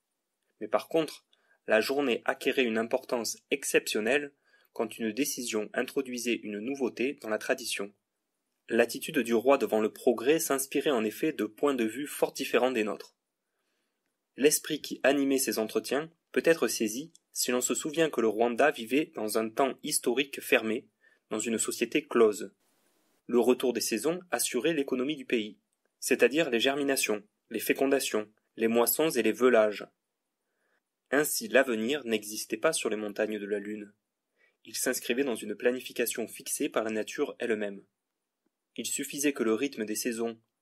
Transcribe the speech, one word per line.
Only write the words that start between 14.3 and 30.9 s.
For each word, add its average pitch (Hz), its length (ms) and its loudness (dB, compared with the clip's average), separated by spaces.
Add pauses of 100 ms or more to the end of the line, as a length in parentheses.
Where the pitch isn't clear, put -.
L'esprit 147 440 2
qui - 220 -10
animait 139 360 4
ces 110 200 -2
entretiens 117 520 -2 (220)
peut 127 120 2
être 160 220 4
saisi 117 460 -2 (200)
si - 180 -2
l'on 123 100 2
se 127 140 0
souvient 156 360 0
que - 100 -4
le 110 80 4
Rwanda 120 420 2
vivait 131 440 -2
dans 107 240 -2
un 110 100 0
temps 123 340 0
historique - 580 -2
fermé, 113 460 0 (440)
dans 113 80 -4
une 110 200 -2
société 120 480 -2
close. 107 460 4 (760)
Le 120 120 2
retour 123 340 4
des 113 80 -2
saisons 147 400 -2 (100)
assurait 123 440 0
l'économie 139 420 -2
du 131 80 -12
pays, 107 320 -2 (440)
c'est-à-dire 131 500 2
les 117 100 2
germinations, 135 640 0 (280)
les 110 100 -4
fécondations, 135 680 0 (280)
les 113 120 2
moissons 117 420 4
et 123 120 0
les 110 100 4
veulages. 107 540 4 (1200)